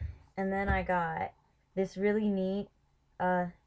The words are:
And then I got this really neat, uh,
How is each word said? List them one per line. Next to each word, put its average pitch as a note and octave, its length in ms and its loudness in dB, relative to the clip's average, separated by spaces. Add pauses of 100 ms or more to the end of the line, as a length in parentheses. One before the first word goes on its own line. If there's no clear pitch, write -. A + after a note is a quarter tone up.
(360)
And F#3+ 160 0
then G3 160 0
I F#3+ 140 2
got F3 500 0 (420)
this F#3+ 220 -2
really G#3 320 2
neat, G3 400 -2 (500)
uh, F3+ 280 2 (200)